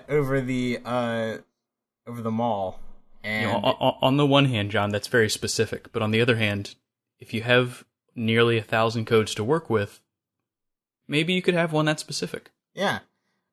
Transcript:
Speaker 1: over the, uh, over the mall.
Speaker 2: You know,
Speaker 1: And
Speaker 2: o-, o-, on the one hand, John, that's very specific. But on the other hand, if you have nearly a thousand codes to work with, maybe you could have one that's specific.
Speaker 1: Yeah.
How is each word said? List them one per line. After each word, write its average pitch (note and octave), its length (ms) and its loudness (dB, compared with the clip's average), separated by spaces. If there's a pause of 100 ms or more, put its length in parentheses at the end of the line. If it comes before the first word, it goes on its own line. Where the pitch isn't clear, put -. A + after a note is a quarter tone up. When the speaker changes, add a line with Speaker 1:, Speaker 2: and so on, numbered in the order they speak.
Speaker 1:
over C3+ 320 0
the, B2 440 -2
uh, A#2 520 -4 (720)
over A#2+ 140 -12
the A2+ 100 -4
mall. A2 480 -2 (440)
Speaker 2:
You G2+ 60 -8 (120)
know, A2+ 140 0
Speaker 1:
And G#2+ 100 -2
Speaker 2:
o-, C3 140 2
o-, B2+ 220 2
on C3 160 4
the D3 100 4
one C#3 180 6
hand, G#2+ 260 0
John, G#2 200 0
that's G#2 160 -4
very A2+ 220 2
specific. - 600 -4
But A2+ 100 -4
on G#2+ 100 0
the A2+ 100 4
other A#2+ 160 2
hand, G#2 380 -4 (440)
if - 140 -14
you A2+ 80 -4
have B2 420 2 (320)
nearly A#2 420 2
a G#2+ 60 -2
thousand A2+ 420 0
codes A2 300 2
to G#2+ 80 -4
work D3+ 260 -2
with, G#2 300 -2 (1080)
maybe D#3+ 260 0
you F#3 80 0
could F3+ 140 2
have E3+ 180 0
one D#3 120 2
that's D3+ 160 -2
specific. - 500 -10 (220)
Speaker 1:
Yeah. E3 260 -4 (540)